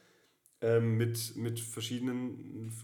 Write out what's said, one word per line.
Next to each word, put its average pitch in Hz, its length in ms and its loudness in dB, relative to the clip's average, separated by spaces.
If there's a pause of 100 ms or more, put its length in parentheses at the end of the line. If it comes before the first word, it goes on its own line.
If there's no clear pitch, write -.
(600)
ähm, 113 380 6
mit, 117 400 0
mit 113 240 -2
verschiedenen 123 1120 -4 (100)